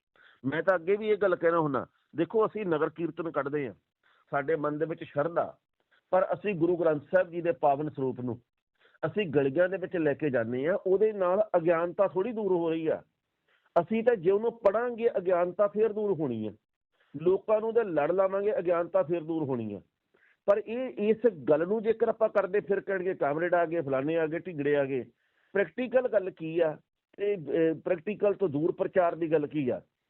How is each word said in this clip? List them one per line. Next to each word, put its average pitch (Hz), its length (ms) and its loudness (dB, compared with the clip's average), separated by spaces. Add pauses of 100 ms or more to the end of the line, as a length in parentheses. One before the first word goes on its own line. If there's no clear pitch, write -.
(460)
ਮੈਂ 151 180 -2
ਤਾਂ 185 120 4
ਅੱਗੇ 175 200 0
ਵੀ 214 120 -6
ਇਹ 214 100 2
ਗੱਲ 185 180 2
ਕਹਿਣਾ 165 240 2
ਹੁੰਦਾ, 139 280 0 (280)
ਦੇਖੋ 170 300 0
ਅਸੀਂ 214 200 -6
ਨਗਰ 160 240 0
ਕੀਰਤਨ 160 420 -6
ਕੱਢਦੇ 139 360 -2
ਆ, 101 60 -10 (580)
ਸਾਡੇ 139 240 0
ਮਨ 147 220 -4
ਦੇ 156 80 -2
ਵਿੱਚ 160 180 -8
ਸ਼ਰਧਾ, 147 540 -2 (520)
ਪਰ 185 240 2
ਅਸੀਂ 196 220 -2
ਗੁਰੂ 170 220 2
ਗ੍ਰੰਥ 156 340 0
ਸਾਹਿਬ 185 180 4
ਜੀ 170 120 -8
ਦੇ 170 100 0
ਪਾਵਨ 151 380 0
ਸਰੂਪ 131 320 -4
ਨੂੰ 120 200 -6 (640)
ਅਸੀਂ 196 200 -2
ਗਲੀਆਂ 143 440 2
ਦੇ 190 80 -4
ਵਿੱਚ 185 200 -6
ਲੈ 151 160 2
ਕੇ 147 160 -2
ਜਾਂਦੇ 123 380 -2
ਆ, 185 80 2 (120)
ਉਹਦੇ 196 260 4
ਨਾਲ 190 440 0
ਅਗਿਆਨਤਾ 175 500 2
ਥੋੜ੍ਹੀ 190 240 -2
ਦੂਰ 214 200 -2
ਹੋ 170 180 2
ਰਹੀ 160 180 -2
ਆ। 101 160 -2 (800)
ਅਸੀਂ 220 220 -2
ਤਾਂ 240 120 4
ਜੇ 180 160 2
ਉਹਨੂੰ 226 280 0
ਪੜਾਂਗੇ 226 580 0
ਅਗਿਆਨਤਾ 180 500 0
ਫੇਰ 214 260 0
ਦੂਰ 208 200 -2
ਹੋਣੀ 120 340 -4
ਆ, 101 40 -6 (720)
ਲੋਕਾਂ 190 380 2
ਨੂੰ 220 100 -2
ਉਹਦੇ 226 140 2
ਲੜ 156 280 0
ਲਾਵਾਂਗੇ 196 480 0
ਅਗਿਆਨਤਾ 175 440 0
ਫੇਰ 165 200 -2
ਦੂਰ 160 200 -4
ਹੋਣੀ 117 300 -4
ਆ। 92 80 -10 (640)
ਪਰ 214 220 4
ਇਹ, 247 300 -6
ਇਸ 214 200 2 (320)
ਗੱਲ 156 180 4
ਨੂੰ 214 160 -2
ਜੇਕਰ 226 240 2
ਆਪਾਂ 220 220 0
ਕਰਦੇ 196 300 0
ਫਿਰ 196 200 0
ਕਹਿਣਗੇ 190 340 -4
ਕਾਮਰੇਡ 160 400 0
ਆ 175 120 4
ਗਏ, 165 160 -2
ਫਲਾਣੇ 139 360 -2
ਆ 160 100 0
ਗਏ, 160 120 -6
ਢਿੰਗੜੇ 147 360 -2
ਆ 143 100 2
ਗਏ। 131 200 -4 (480)
ਪ੍ਰੈਕਟੀਕਲ 240 540 -2
ਗੱਲ 196 220 0
ਕੀ 160 300 -6
ਆ 156 180 0 (400)
ਤੇ, 202 180 -2
ਅਹ, 160 380 0 (120)
ਪ੍ਰੈਕਟੀਕਲ 185 480 0
ਤੋਂ 190 160 -2
ਦੂਰ 151 220 0
ਪ੍ਰਚਾਰ 175 440 0
ਦੀ 160 160 -2
ਗੱਲ 151 160 2
ਕੀ 147 220 -2
ਆ? - 120 -2 (280)